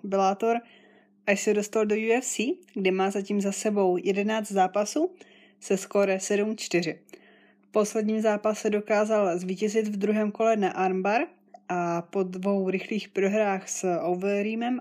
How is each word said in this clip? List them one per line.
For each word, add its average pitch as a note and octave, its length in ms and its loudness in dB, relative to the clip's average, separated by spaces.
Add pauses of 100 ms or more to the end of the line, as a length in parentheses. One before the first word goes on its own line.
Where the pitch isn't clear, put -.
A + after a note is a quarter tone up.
Bellator, G3 560 2 (680)
až G3+ 120 2
se G#3+ 140 2
dostal G#3 320 0
do G#3 100 0
U A3 180 0
F B3+ 120 0
C, - 180 -4 (300)
kde F#3+ 180 0
má F#3+ 180 2
zatím G3+ 320 -2
za G3 100 0
sebou G3 460 2
jedenáct G3+ 540 -2
zápasů G3+ 600 0 (480)
se - 180 -2
skóre F#3+ 420 0
sedm G#3 360 0
čtyři. - 440 -2 (640)
V - 100 -20
posledním G#3+ 500 0
zápase G#3+ 480 0
dokázal G#3 720 2
zvítězit G#3 480 -2
v G#3 100 -4
druhém G#3 340 0
kole A3+ 240 2
na G3 140 2
armbar F#3+ 520 0 (480)
a E3+ 320 -2
po F#3+ 220 -2
dvou F#3 460 -2
rychlých F#3+ 400 -4
prohrách G3 600 0
s F3+ 320 -2
Overeemem G3+ 800 -2